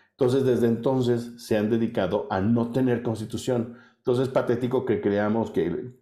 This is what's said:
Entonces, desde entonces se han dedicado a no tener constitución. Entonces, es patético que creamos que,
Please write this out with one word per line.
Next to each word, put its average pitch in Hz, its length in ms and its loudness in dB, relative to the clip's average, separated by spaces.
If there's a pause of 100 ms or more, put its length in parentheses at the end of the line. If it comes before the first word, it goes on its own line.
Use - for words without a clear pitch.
(120)
Entonces, 127 320 2
desde 120 240 2
entonces 120 640 0 (120)
se 110 120 0
han 107 120 0
dedicado 107 640 0
a 95 100 0
no 117 300 2
tener 123 320 0
constitución. 110 720 -4 (200)
Entonces, 127 300 0
es 127 60 -8
patético 123 520 0
que 104 160 0
creamos 104 500 0
que, 82 500 -4